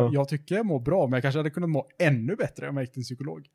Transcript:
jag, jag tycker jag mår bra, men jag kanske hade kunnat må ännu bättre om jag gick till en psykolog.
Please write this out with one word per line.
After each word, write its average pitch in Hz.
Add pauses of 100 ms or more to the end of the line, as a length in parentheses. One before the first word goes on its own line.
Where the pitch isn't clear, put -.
jag, 120
jag 139
tycker 151
jag 226
mår 151
bra, 151
men 123
jag 127
kanske 139
hade 156
kunnat 175
må 143 (120)
ännu 127
bättre 139
om 143
jag 135
gick 127
till 131
en 120
psykolog. 143